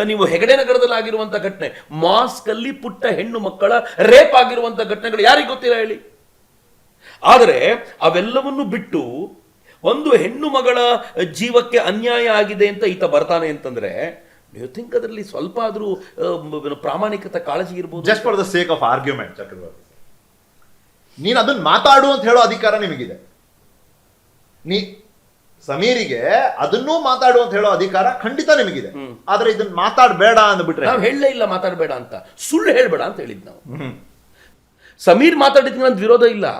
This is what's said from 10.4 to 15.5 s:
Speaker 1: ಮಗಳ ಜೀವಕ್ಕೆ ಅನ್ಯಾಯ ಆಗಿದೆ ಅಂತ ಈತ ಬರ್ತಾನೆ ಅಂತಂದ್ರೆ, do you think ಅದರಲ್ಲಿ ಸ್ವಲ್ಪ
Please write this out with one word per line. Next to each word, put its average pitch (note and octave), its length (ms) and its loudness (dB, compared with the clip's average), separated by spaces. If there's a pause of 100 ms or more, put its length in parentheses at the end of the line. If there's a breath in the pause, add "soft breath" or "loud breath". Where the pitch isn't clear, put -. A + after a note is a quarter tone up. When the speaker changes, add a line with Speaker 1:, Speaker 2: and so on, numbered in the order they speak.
Speaker 1:
ಮಗಳ B3 300 0 (540 loud breath)
ಜೀವಕ್ಕೆ A#3+ 460 0
ಅನ್ಯಾಯ A#3 500 0
ಆಗಿದೆ G#3 400 2
ಅಂತ G3+ 160 -6
ಈತ F#3 200 -2
ಬರ್ತಾನೆ D#3+ 440 0
ಅಂತಂದ್ರೆ, B2 760 -8 (300 soft breath)
do G#2 60 -20
you B2+ 140 -14
think A#3+ 220 -8
ಅದರಲ್ಲಿ A3 280 -8
ಸ್ವಲ್ಪ F#3 360 -10